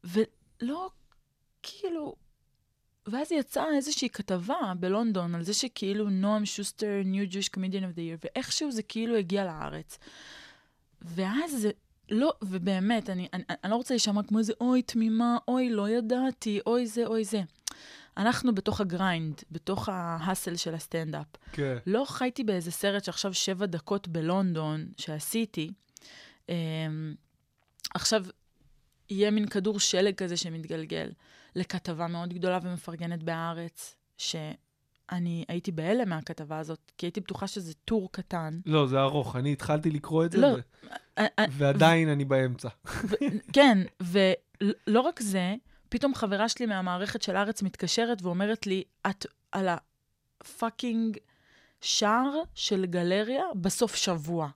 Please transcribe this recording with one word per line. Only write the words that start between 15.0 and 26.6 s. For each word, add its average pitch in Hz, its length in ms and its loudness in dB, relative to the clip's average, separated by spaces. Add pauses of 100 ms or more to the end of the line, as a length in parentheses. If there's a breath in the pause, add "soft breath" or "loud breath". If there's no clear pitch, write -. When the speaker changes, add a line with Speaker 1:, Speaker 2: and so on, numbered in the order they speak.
Speaker 1:
אוי, 254 220 2
לא 208 200 2
ידעתי, 233 760 0
אוי 240 220 2
זה, 226 180 0
אוי 220 180 0
זה." 202 180 0 (760 loud breath)
אנחנו 233 380 2
בתוך 202 260 0
הגריינד, 170 600 0 (100)
בתוך 202 380 -4
ההאסל 175 680 -4
של 165 200 -4
הסטנדאפ. 156 500 -6 (260 loud breath)
Speaker 2:
כן. 135 260 -2 (100)
Speaker 1:
לא 233 200 2
חייתי 254 360 -2
באיזה 180 280 -2
סרט 202 320 0
שעכשיו 190 300 -4
שבע 190 320 0
דקות 185 420 -4
בלונדון 160 800 0 (100)
שעשיתי. 160 720 -4 (800 loud breath)
אמ, 170 40 -2 (1400)